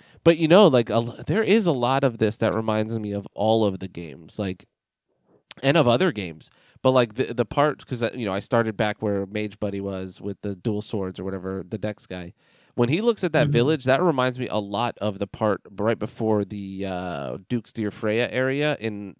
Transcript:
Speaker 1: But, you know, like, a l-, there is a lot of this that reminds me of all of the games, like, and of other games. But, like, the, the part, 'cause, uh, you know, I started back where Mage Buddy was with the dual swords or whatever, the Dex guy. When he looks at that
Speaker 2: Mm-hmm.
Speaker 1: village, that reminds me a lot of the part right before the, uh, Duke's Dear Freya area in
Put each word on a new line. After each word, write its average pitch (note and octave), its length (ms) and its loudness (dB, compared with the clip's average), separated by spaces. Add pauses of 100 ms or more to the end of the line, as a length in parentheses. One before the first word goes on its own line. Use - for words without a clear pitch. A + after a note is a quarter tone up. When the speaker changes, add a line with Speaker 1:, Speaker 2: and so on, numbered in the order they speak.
(240)
Speaker 1:
But, E3 140 6
you D#3+ 100 2
know, F#3+ 200 8
like, B2 220 4
a G#2 40 2
l-, A#2 220 0 (100)
there G3 180 0
is G3+ 220 2
a E3 60 2
lot C3 320 0
of A2+ 140 0
this G#2+ 200 0
that G2 160 0
reminds A2 440 -2
me G#2 140 -6
of G2+ 220 -6
all A2 300 2
of F#2+ 140 0
the F#2 100 -10
games, E2 500 -14
like, F#2+ 280 -6 (960)
and C#3 140 4
of C3 120 4
other C3+ 240 4
games. F2 380 -10 (320)
But, C3 100 4
like, B2 220 4
the, B2 200 -2
the A#2 100 0
part, D3 420 0
'cause, A#2 160 -6
uh, A2 120 2
you A#2+ 120 -4
know, F#2+ 60 0
I G2+ 80 -2
started A2 360 0
back G#2+ 260 -2
where G2+ 240 0
Mage G#2 320 -6
Buddy G2 220 -4
was F#2+ 400 -8
with G2 220 -8
the G2+ 120 -4
dual G#2 280 -2
swords F#2+ 360 -6
or F#2 60 -8
whatever, F#2+ 440 -6
the G#2+ 100 -6
Dex G#2 280 -8
guy. F2+ 280 -12 (400)
When A#2+ 140 2
he E3 120 2
looks A3+ 240 0
at D#3+ 80 -2
that D3 140 4
Speaker 2:
Mm-hmm. C#3+ 60 0
Speaker 1:
village, C3 320 2
that C3 180 4
reminds B2+ 360 2
me B2+ 100 -4
a G#2+ 100 -2
lot G#2 420 -2
of G2+ 180 -2
the G2+ 80 -4
part G#2 340 0 (100)
right G#2+ 280 0
before G#2+ 460 0
the, G2 420 -8
uh, F2 520 -6 (100)
Duke's A#2+ 240 -4
Dear G#2+ 180 -4
Freya A2 400 -2
area C3+ 480 -2
in G#2 420 -8